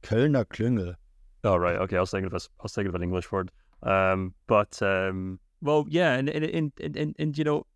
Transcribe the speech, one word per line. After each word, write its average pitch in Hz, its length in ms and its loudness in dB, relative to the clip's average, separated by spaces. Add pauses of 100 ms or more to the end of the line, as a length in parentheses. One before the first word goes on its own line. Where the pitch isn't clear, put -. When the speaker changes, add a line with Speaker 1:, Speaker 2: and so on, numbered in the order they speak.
Speaker 1:
Kölner 127 420 2
Klüngel. 107 500 -2 (480)
Speaker 2:
Oh, 98 140 4
right. 87 200 2
Okay. 95 200 -2
I 90 40 4
was 92 120 0
thinking 95 140 -2
of 90 80 -6
a, - 20 -6
I - 260 -10
was - 120 -8
thinking 101 140 -2
of 87 60 -4
an 87 80 -2
English 90 300 -2
word. 95 180 -2 (320)
Um, 95 520 2 (120)
but, 104 360 2
um, 95 580 -2 (200)
well, 151 280 2
yeah. 156 260 2
And, 135 140 0
and, 156 160 -2
and, 156 360 -2
and, - 160 -8
and, 151 220 -4
and, 156 200 -2
you 156 40 0
know, 151 340 0